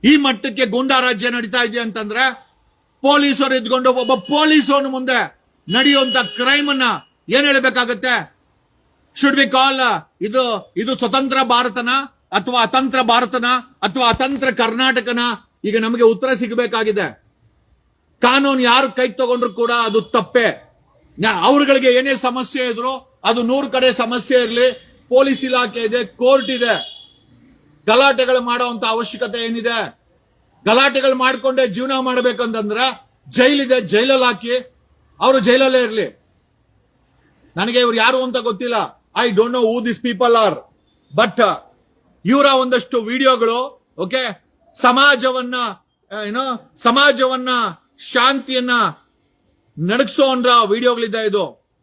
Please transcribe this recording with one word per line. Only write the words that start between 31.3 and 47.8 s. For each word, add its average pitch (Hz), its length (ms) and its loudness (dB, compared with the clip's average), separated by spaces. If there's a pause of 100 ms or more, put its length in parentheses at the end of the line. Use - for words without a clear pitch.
ಜೀವನ 247 340 -4
ಮಾಡ್ಬೇಕಂತಂದ್ರೆ 240 1080 -2 (200)
ಜೈಲಿದೆ, 262 520 2
ಜೈಲಲ್ಲಿ 240 440 2
ಹಾಕಿ, 233 300 -2 (640)
ಅವರು 262 180 4
ಜೈಲಲ್ಲೇ 254 440 4
ಇರ್ಲಿ. 214 400 -4 (1300)
ನನಗೆ 233 240 0
ಇವ್ರು 240 160 2
ಯಾರು 254 260 2
ಅಂತ 254 140 -4
ಗೊತ್ತಿಲ್ಲ, 226 680 -4 (220)
I 240 40 2
don't 220 200 2
know 247 120 0
who 226 200 0
these 233 240 -4
people 233 280 2 (120)
are, 160 100 0 (600)
but 226 260 0 (840)
ಇವರ 277 220 4
ಒಂದಷ್ಟು 254 540 0
ವಿಡಿಯೋಗಳು, 247 880 -2 (100)
ಓಕೆ, 220 460 -6 (360)
ಸಮಾಜವನ್ನ, 254 760 2 (580)
ಆ, 214 100 -10
ಏನೋ, 240 540 -8
ಸಮಾಜವನ್ನ, 254 720 2 (500)